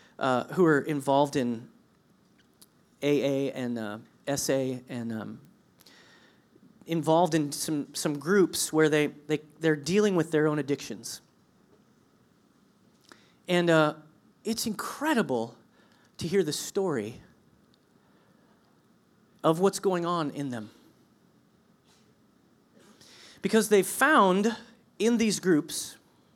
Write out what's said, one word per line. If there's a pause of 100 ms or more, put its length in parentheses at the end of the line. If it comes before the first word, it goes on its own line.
(180)
uh,
who
are
involved
in (1300)
A
A
and,
uh, (300)
S
A
and,
um, (1500)
involved
in
some,
some
groups
where
they, (180)
they, (180)
they're
dealing
with
their
own
addictions. (2250)
And,
uh, (500)
it's
incredible (600)
to
hear
the
story (2250)
of
what's
going
on
in
them. (2750)
Because
they've
found (420)
in
these
groups (400)